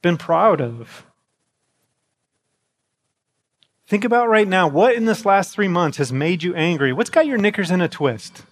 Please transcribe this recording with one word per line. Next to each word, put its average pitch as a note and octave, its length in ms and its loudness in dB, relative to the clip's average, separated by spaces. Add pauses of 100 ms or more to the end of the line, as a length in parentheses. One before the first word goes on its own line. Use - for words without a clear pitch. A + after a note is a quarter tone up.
been F3 140 0
proud E3+ 440 0
of. A#2 420 -12 (2750)
Think G3+ 180 -2
about A#3+ 240 2
right G#3+ 180 4
now, F#3 200 2
what G3 280 2
in A3+ 100 -2
this A3 200 -2
last G3 280 2
three G3+ 140 -2
months F3 300 0
has C3 160 -4
made D#3 300 -2
you F3 100 -4
angry? D#3 400 0
What's G#3+ 160 -4
got D#4+ 160 2
your C4 140 -2
knickers G3+ 320 -2
in F3+ 100 2
a E3 60 0
twist? - 640 -6